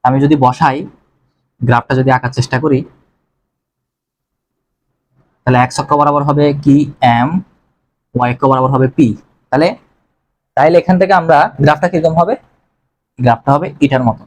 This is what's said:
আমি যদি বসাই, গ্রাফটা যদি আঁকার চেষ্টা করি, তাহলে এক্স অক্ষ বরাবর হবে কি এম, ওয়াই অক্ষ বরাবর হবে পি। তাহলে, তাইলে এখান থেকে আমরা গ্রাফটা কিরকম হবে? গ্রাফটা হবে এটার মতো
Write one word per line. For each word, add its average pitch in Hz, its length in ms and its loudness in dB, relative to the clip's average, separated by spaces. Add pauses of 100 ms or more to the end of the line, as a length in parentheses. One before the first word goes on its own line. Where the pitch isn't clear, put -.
আমি 127 180 2
যদি 147 200 0
বসাই, 131 340 0 (800)
গ্রাফটা 120 400 -2
যদি 131 160 0
আঁকার 127 220 -6
চেষ্টা - 260 -4
করি, 143 160 0 (2500)
তাহলে 127 220 0
এক্স 123 160 -6
অক্ষ 139 100 -10 (100)
বরাবর 147 280 0
হবে 147 160 2 (200)
কি 143 120 4 (420)
এম, 123 100 -2 (880)
ওয়াই 123 200 -2
অক্ষ - 160 -6
বরাবর 131 240 0
হবে 131 120 2 (100)
পি। 147 100 2 (420)
তাহলে, 151 200 0 (880)
তাইলে 156 260 2
এখান 185 180 0
থেকে 190 200 2
আমরা 165 180 2 (260)
গ্রাফটা 147 280 0
কিরকম 160 280 0
হবে? 190 140 0 (840)
গ্রাফটা 123 360 0
হবে 151 120 -2 (180)
এটার 135 240 0
মতো 110 180 -6